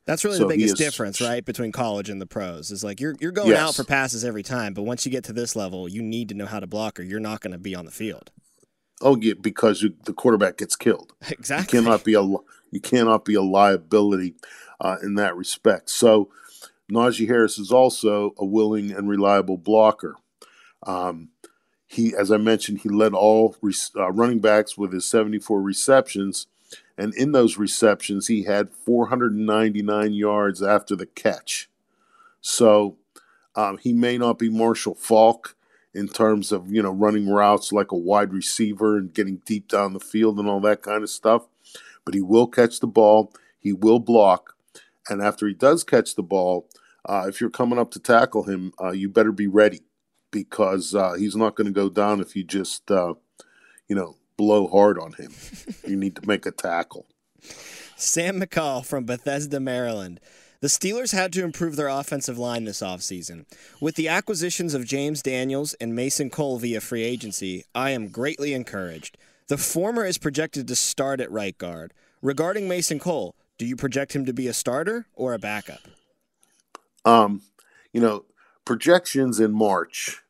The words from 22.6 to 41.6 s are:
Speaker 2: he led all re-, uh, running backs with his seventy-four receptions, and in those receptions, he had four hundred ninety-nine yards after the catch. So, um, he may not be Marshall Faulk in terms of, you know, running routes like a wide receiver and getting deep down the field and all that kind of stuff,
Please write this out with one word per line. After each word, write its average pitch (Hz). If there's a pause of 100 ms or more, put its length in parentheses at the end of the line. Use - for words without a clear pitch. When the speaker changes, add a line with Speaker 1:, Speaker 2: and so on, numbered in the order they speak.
Speaker 2:
he 107
led 104
all 107
re-, 101 (220)
uh, 92
running 117
backs 107
with 98
his 90
seventy-four 107
receptions, 98 (500)
and 104
in 135
those 120
receptions, 101
he 107
had 101
four 120
hundred 123
ninety-nine 107
yards 104
after 101
the 92
catch. - (720)
So, 104 (580)
um, 101
he 123
may 120
not 120
be 117
Marshall 113
Faulk 113 (380)
in 101
terms 107
of, 95
you 110
know, 98
running 104
routes 104
like 101
a 95
wide 95
receiver 107
and 95
getting 98
deep 104
down 101
the 98
field 107
and 104
all 101
that 104
kind 107
of 104
stuff, - (560)